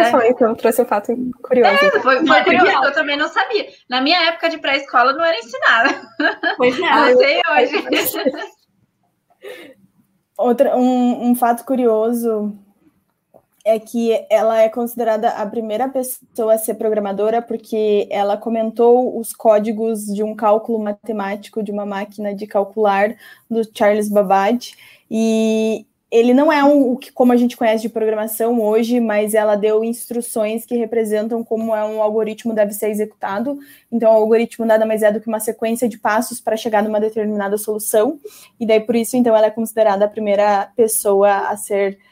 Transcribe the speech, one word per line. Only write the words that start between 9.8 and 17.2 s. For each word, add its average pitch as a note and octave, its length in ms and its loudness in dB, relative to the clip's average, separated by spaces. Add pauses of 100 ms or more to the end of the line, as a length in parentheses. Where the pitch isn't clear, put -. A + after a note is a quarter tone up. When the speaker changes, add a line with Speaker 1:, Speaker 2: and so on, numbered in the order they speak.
Speaker 4:
Outra, A#3+ 400 2
um, B3 520 2
um B3 60 4
fato A#3+ 300 0
curioso A3+ 920 0 (1080)
é A3 120 2
que A3 520 -2
ela A3 320 2
é A3+ 80 4
considerada A#3 640 -2
a G#3+ 140 -6
primeira A3 440 -4
pessoa B3+ 640 -4
a A3 40 6
ser A3 180 -6
programadora G#3+ 680 -2